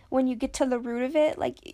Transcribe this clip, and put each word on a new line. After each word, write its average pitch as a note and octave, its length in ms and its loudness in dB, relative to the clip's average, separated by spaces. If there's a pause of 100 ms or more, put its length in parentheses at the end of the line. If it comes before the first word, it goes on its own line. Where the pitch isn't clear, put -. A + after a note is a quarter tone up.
when C4 180 2
you B3+ 80 0
get C4 180 -4
to C#4+ 140 0
the B3+ 100 0
root A#3+ 240 -4
of C4 140 -2
it, D4+ 240 4
like, - 180 -2 (160)